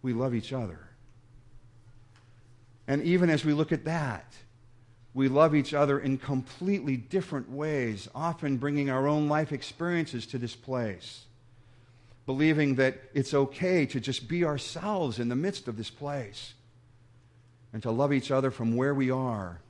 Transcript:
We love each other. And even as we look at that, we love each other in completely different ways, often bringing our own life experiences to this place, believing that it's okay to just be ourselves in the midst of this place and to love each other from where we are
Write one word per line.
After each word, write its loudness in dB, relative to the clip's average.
We -2
love 0
each -4
other. -6
And 0
even 4
as 2
we 4
look 2
at -2
that, -4
we 2
love 6
each 2
other 4
in 0
completely -2
different -4
ways, -4
often -2
bringing 0
our 2
own 2
life 0
experiences -4
to -8
this -6
place, -6
believing 4
that 2
it's 0
okay 2
to -4
just -6
be 0
ourselves -2
in 0
the -2
midst -2
of -6
this -8
place -10
and -8
to -2
love 2
each 0
other 2
from 0
where 2
we 2
are -2